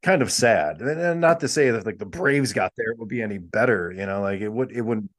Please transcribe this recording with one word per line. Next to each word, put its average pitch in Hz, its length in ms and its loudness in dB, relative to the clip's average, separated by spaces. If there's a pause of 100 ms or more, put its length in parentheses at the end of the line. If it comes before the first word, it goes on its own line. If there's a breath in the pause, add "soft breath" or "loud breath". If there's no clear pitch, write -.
kind 180 220 4
of 98 80 -2
sad. 82 500 2
And, 151 180 -4
and 170 220 0
not 165 200 4
to 139 60 -2
say 139 220 4
that, 113 160 0
like, 107 140 -6
the 104 80 -8
Braves 139 460 0
got 95 220 0
there, 113 160 -4
it 117 60 -6
would 113 120 -12
be 117 120 -4
any 104 160 -4
better, 92 580 2
you 98 120 -6
know, 98 140 -2
like, 98 200 -2
it 107 80 -4
would, 123 220 -4
it 120 100 -6
wouldn't 110 380 -4